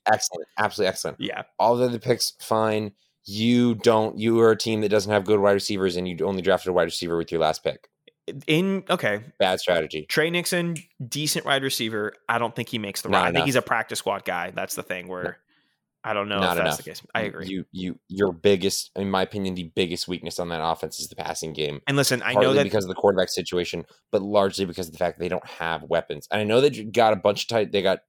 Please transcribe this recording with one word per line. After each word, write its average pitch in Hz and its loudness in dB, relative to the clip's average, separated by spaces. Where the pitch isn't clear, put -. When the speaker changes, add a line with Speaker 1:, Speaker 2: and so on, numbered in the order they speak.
Speaker 1:
excellent, 104 0
absolutely 104 2
excellent. 82 -6
Speaker 2:
Yeah. - -8
Speaker 1:
All 113 4
the 127 4
other 120 -2
picks, 120 0
fine. 107 0
You 117 4
don't. 110 4
You 113 2
are 113 8
a 104 4
team 110 -2
that 104 0
doesn't 104 2
have 101 2
good 104 4
wide 101 6
receivers, 95 0
and 90 -4
you 90 -6
only 95 -2
drafted 92 2
a 90 0
wide 87 4
receiver 85 -4
with 82 -4
your 82 0
last 78 0
pick. - -6
Speaker 2:
In, 190 0
okay. 110 -2
Speaker 1:
Bad 95 2
strategy. 78 0
Speaker 2:
Trey 160 2
Nixon, 170 -2
decent 147 -4
wide 135 0
receiver. 110 -4
I 117 2
don't 117 0
think 117 -6
he 123 -6
makes 101 -6
the 101 -8
Speaker 1:
Not 98 4
Speaker 2:
right. 90 2
I - 2
think 87 0
Speaker 1:
enough. 82 2
Speaker 2:
he's 131 0
a 120 4
practice 113 -2
squad 101 -4
guy. 90 -4
That's - -8
the - -10
thing 90 -10
where 90 -8
Speaker 1:
No. 90 -6
Speaker 2:
I 113 -4
don't 101 -2
know 101 -2
Speaker 1:
Not 87 2
Speaker 2:
if 95 0
that's - 2
Speaker 1:
enough. 76 0
Speaker 2:
the - -12
case. - -14
I 113 0
Speaker 1:
You, 104 -4
Speaker 2:
agree. 87 -10
Speaker 1:
you, 95 -6
you, 92 -8
your 95 2
biggest, 95 2
in 98 -2
my 95 2
opinion, 95 -2
the 87 -8
biggest 90 -2
weakness - -8
on 87 -4
that 82 -4
offense 80 -4
is - -10
the - -18
passing 80 -8
game. 73 -4
Speaker 2:
And 139 0
listen, 131 2
I 120 -2
Speaker 1:
Partly 113 4
Speaker 2:
know 135 2
that 143 4
Speaker 1:
because 101 0
of 90 -8
the 92 -6
quarterback 92 2
situation, 87 -4
but 95 0
largely 98 2
because 87 -8
of 78 -16
the 80 -20
fact 87 -2
that 85 -6
they 90 -2
don't 90 -4
have 82 -6
weapons. 78 -4
And 104 0
I - -2
know 110 4
that 143 2
you 107 -10
got 110 4
a 98 2
bunch 101 0
of - -8
tight, 110 0
they 98 2
got 92 2